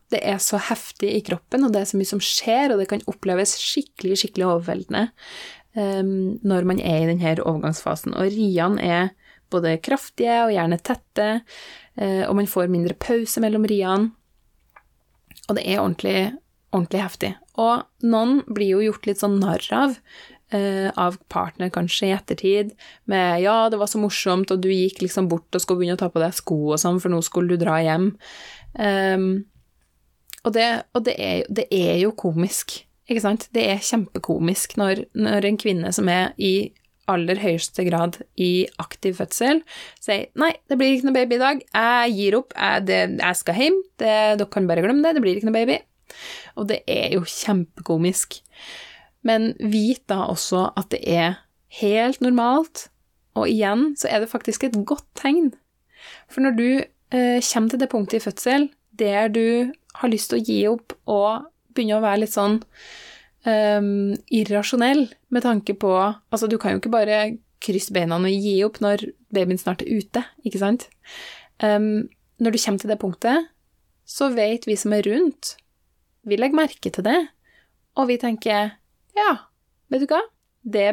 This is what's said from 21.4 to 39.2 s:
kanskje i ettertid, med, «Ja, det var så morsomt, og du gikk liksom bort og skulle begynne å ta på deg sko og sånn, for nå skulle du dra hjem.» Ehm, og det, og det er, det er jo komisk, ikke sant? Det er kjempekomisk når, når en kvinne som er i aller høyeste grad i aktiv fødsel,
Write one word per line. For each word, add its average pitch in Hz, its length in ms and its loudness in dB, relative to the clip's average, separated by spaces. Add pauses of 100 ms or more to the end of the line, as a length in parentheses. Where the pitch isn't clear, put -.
kanskje 175 380 -2
i 190 60 2
ettertid, 202 560 0 (340)
med, 180 360 2
«Ja, 226 280 4
det 214 100 0
var 208 80 0
så 214 120 -2
morsomt, 190 500 0
og 190 100 2
du 185 80 0
gikk 190 340 0
liksom 185 260 0
bort 165 260 -4
og 180 60 -2
skulle 180 200 0
begynne 175 160 0
å 185 80 -2
ta 175 80 -2
på 165 100 0
deg 170 140 -2
sko 151 360 -2
og 156 80 0
sånn, 180 200 2
for 180 120 -2
nå 165 120 0
skulle 180 320 0
du 170 80 0
dra 160 160 2
hjem.» 165 360 2 (640)
Ehm, 190 680 0 (1000)
og 226 80 0
det, 233 320 0 (100)
og 226 100 -2
det 240 140 0
er, - 300 -2
det 202 240 -2
er 175 260 2
jo 208 140 2
komisk, - 720 -4 (240)
ikke 226 160 0
sant? 214 320 -2
Det 226 80 2
er 202 180 0
kjempekomisk 180 920 -2
når, 202 300 0 (100)
når 208 320 0
en 214 100 0
kvinne 180 340 -2
som 190 200 0
er 180 240 0
i 196 360 0 (360)
aller 180 300 0
høyeste 180 480 -2
grad 170 320 -2 (180)
i 180 300 0 (160)
aktiv - 340 -6
fødsel, 269 460 0 (400)